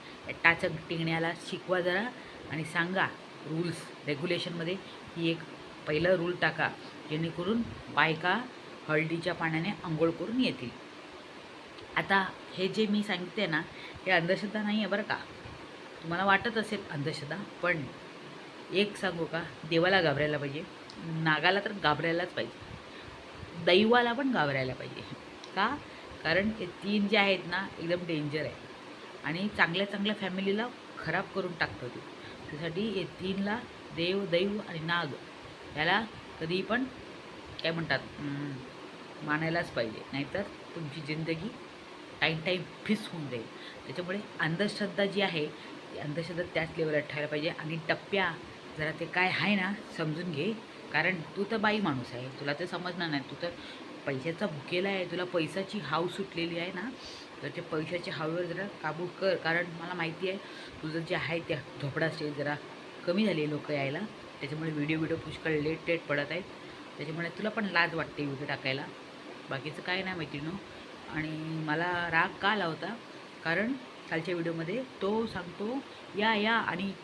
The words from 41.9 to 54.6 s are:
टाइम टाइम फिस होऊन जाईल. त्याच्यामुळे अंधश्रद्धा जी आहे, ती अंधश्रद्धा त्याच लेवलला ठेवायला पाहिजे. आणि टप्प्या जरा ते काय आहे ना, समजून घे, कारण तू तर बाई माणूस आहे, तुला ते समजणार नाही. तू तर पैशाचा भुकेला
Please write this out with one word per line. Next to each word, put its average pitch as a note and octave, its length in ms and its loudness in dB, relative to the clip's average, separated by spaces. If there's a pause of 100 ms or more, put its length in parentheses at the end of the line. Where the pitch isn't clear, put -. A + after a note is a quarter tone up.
टाइम D#3+ 240 4
टाइम F#3 160 2 (240)
फिस G#3+ 260 2
होऊन D#3 160 -4
जाईल. A#2 200 -4 (380)
त्याच्यामुळे F3+ 340 -4 (200)
अंधश्रद्धा G3 640 2
जी G3 160 2
आहे, E3 260 4
ती - 500 -10
अंधश्रद्धा E3 460 -2 (100)
त्याच D#3+ 240 2
लेवलला D#3 220 4
ठेवायला D3 280 -2
पाहिजे. D3+ 220 2
आणि D#3+ 300 -2 (100)
टप्प्या F3 420 2 (460)
जरा D#3 220 0
ते E3 60 -2
काय F3+ 220 4
आहे E3+ 280 4
ना, F#3+ 180 2 (240)
समजून E3 340 0
घे, E3 220 0 (400)
कारण E3 220 4
तू F3+ 360 -4
तर A3+ 60 2
बाई G#3+ 220 4
माणूस C3+ 340 0
आहे, B2+ 260 -8
तुला C#3+ 140 0
ते E3+ 140 -2
समजणार F3 420 -2
नाही. C#3+ 200 0
तू D3 120 -8
तर F3 80 -2 (560)
पैशाचा D3 400 0
भुकेला F3 440 0